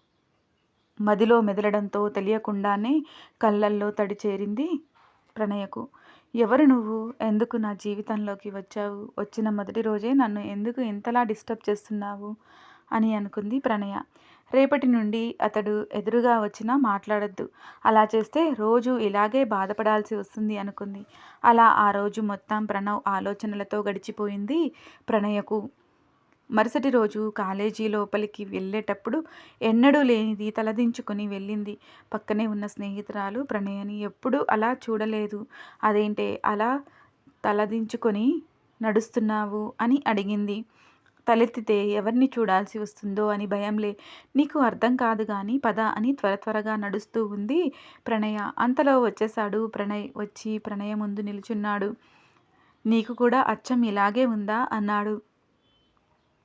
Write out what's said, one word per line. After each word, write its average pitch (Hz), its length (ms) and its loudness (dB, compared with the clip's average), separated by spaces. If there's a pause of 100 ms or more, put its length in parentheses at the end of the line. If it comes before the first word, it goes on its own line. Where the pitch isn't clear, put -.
(1000)
మదిలో 214 400 4
మెదలడంతో 208 680 0
తెలియకుండానే 208 960 -2 (360)
కళ్ళల్లో 208 500 2
తడి 202 340 -2
చేరింది 208 420 -4 (680)
ప్రణయకు. 202 500 -6 (480)
"ఎవరు 233 280 4
నువ్వు? 226 580 4
ఎందుకు 220 360 0
నా 208 160 -2
జీవితంలోకి 208 760 -6
వచ్చావు? 202 600 -8 (100)
వచ్చిన 220 300 -2
మొదటి 208 320 -4
రోజే 214 320 0
నన్ను 220 260 2
ఎందుకు 208 420 -6
ఇంతలా 233 420 0
డిస్టర్బ్ 220 460 -6
చేస్తున్నావు?" 208 680 -6 (560)
అని 220 240 2
అనుకుంది 208 440 -4
ప్రణయ. 202 420 -2 (520)
రేపటి 269 340 4
నుండి 226 540 2
అతడు 214 520 0
ఎదురుగా 226 480 2
వచ్చినా 214 340 -2
మాట్లాడొద్దు, 208 760 0 (360)
అలా 220 300 6
చేస్తే 294 380 2
రోజు 233 440 2
ఇలాగే 214 460 2
బాధపడాల్సి 214 720 0
వస్తుంది 214 420 -4
అనుకుంది. 202 480 -10 (380)
అలా 233 220 8
ఆ 208 260 6
రోజు 202 300 0
మొత్తం 214 440 -4
ప్రణవ్ 202 420 -2
ఆలోచనలతో 202 760 -4
గడిచిపోయింది 208 880 -4 (380)
ప్రణయకు. 208 600 0 (840)
మరుసటి 233 380 2
రోజు 214 480 0
కాలేజీ 208 500 -4
లోపలికి 208 580 -4
వెళ్ళేటప్పుడు 202 800 -4 (380)
ఎన్నడూ 247 400 6
లేనిది 220 500 0
తలదించుకొని 220 760 -2
వెళ్ళింది. 202 500 -8 (360)
పక్కనే 214 340 -2
ఉన్న 208 200 -4
స్నేహితురాలు 208 760 -8
ప్రణయని 202 580 -6
ఎప్పుడూ 208 500 -2
అలా 220 240 2
చూడలేదు. 214 720 -4 (380)
"అదేంటే 208 640 0
అలా 226 380 0 (640)
తలదించుకొని 220 960 0 (400)
నడుస్తున్నావు?" 214 1000 0
అని 262 260 4
అడిగింది. 208 580 -2 (640)
తలెత్తితే 226 600 4
ఎవరిని 220 420 2 (100)
చూడాల్సి 202 400 2
వస్తుందో 208 480 -4
అని 208 180 -2
భయంలే. 208 520 -2 (380)
"నీకు 294 240 2
అర్థం 233 360 2
కాదు 226 280 0
గాని 208 420 -2
పద" 208 140 0
అని 220 340 0
త్వర 202 220 0
త్వరగా 214 400 -4
నడుస్తూ 208 500 -4
ఉంది 220 480 -2 (340)
ప్రణయ. 214 520 -2
అంతలో 262 420 4
వచ్చేశాడు 214 640 -2
ప్రణయ్. 208 500 -6
వచ్చి 214 400 -8
ప్రణయ 208 360 -8
ముందు 208 280 -6
నిల్చున్నాడు. 208 720 -4 (920)
"నీకు 226 280 2
కూడా 247 280 4
అచ్చం 240 420 0
ఇలాగే 208 420 2
ఉందా?" 214 460 0
అన్నాడు. 208 500 -2 (1200)